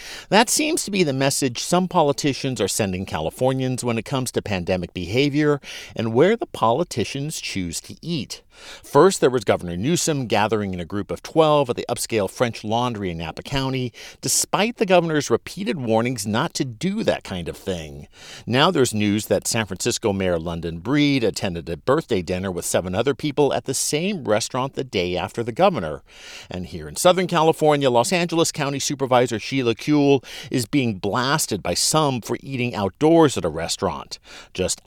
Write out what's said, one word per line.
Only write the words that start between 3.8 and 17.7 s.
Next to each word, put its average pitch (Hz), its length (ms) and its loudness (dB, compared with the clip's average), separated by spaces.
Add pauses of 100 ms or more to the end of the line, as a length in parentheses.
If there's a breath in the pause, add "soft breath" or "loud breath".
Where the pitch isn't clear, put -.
when 120 140 -2
it 113 80 -4
comes 127 280 -4
to - 100 -2
pandemic 90 500 -2
behavior 143 720 0 (340 loud breath)
and 113 160 -2
where 170 240 4
the - 100 -6
politicians 139 920 -2
choose 87 420 -6
to - 200 -18
eat. 151 400 -8 (420 loud breath)
First, 180 380 6
there 147 80 6
was 120 140 0
Governor 87 340 0
Newsom 143 480 0
gathering 104 480 0
in 90 60 -6
a 87 40 -6
group 101 260 -6
of 85 120 -6
twelve 151 480 4
at 113 60 -2
the - 120 -6
upscale 110 400 -2
French - 340 -4
Laundry 110 480 -2
in 82 60 -6
Napa 80 260 -8
County, 131 480 -4 (300 loud breath)
despite 190 560 0
the 226 80 2
governor's 165 460 4
repeated 185 500 -2
warnings 113 460 0
not 117 280 0
to 151 120 -2
do 110 380 -4
that 85 200 0
kind 87 240 -6
of 78 80 -8
thing. 76 500 -8 (400 loud breath)